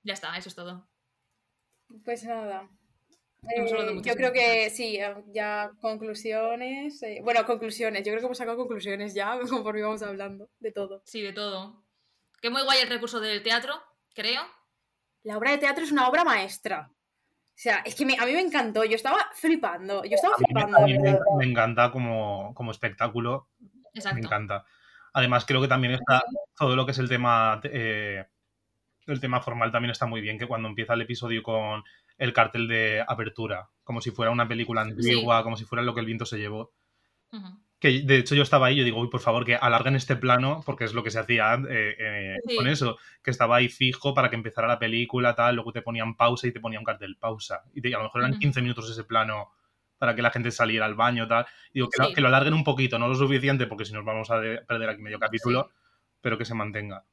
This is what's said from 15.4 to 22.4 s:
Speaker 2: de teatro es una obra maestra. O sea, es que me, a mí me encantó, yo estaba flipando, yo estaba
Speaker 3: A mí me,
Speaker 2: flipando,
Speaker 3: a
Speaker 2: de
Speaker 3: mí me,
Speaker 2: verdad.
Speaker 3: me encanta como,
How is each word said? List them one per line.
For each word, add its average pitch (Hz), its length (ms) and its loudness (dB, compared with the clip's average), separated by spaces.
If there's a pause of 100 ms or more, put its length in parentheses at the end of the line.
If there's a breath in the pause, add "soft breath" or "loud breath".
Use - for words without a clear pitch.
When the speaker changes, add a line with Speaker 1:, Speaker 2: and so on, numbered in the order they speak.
Speaker 2:
de 285 80 2
teatro 285 260 0
es 294 80 -2
una 254 160 4
obra 320 160 4
maestra. 196 680 -2
O - 680 -20
sea, 214 280 0
es 220 100 -10
que 285 120 -2
me, 262 120 2
a 240 80 0
mí 254 60 0
me 339 80 2
encantó, 247 440 0
yo 220 120 0
estaba 269 220 2 (160)
flipando, 202 720 0
yo 202 120 2
estaba 349 180 4
Speaker 3:
A - 40 2
mí 370 100 4
me, 220 120 4
Speaker 2:
flipando, - 180 6
Speaker 3:
a - 20 12
Speaker 2:
de - 60 8
Speaker 3:
mí 135 120 4
me, - 140 6
Speaker 2:
verdad. 190 120 4 (140)
Speaker 3:
me 127 60 4
encanta 120 480 4
como, 110 640 -4